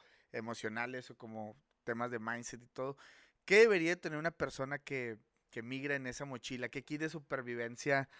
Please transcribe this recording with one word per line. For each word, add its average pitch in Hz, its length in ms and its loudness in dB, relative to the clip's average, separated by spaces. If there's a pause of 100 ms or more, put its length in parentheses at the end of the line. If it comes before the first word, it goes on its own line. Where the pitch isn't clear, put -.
(300)
emocionales 117 800 -4
o - 60 -20
como 110 400 -12 (280)
temas 120 260 -2
de 120 80 -2
mindset 117 440 -6
y 120 60 -20
todo. 135 280 -6 (480)
¿Qué 190 120 6
debería 180 440 8
tener 156 180 -4
una 160 120 -2
persona 143 480 -4
que, 120 400 -4 (320)
que 117 120 -8
migra 135 340 -2
en 135 100 -6
esa 127 180 -6
mochila? 123 440 -6
¿Qué 127 160 -8
kit 151 160 -6
de 160 80 0
supervivencia? 135 1000 -2 (120)